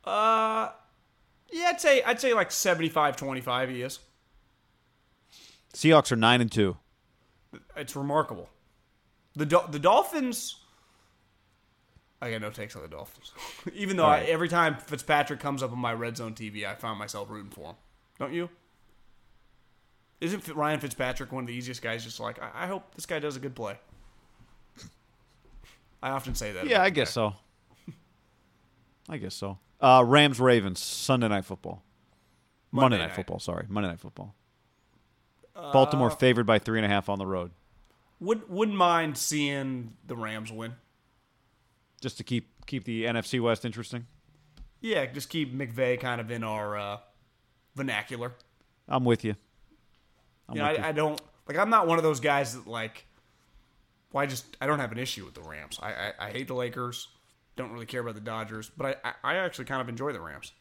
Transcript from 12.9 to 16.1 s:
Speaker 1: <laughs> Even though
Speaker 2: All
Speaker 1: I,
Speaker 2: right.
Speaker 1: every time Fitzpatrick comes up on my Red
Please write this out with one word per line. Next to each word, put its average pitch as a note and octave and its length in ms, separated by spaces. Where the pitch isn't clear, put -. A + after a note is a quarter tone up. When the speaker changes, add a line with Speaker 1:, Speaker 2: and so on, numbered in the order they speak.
Speaker 1:
<laughs> - 200
Even G3 240
though E3 80
Speaker 2:
All D3+ 60
Speaker 1:
I, D3 100
Speaker 2:
right. D3+ 80
Speaker 1:
every E3 200
time E3 280
Fitzpatrick D3 640
comes C#3 220
up B2+ 100
on B2 60
my A#2 160
Red A#2 240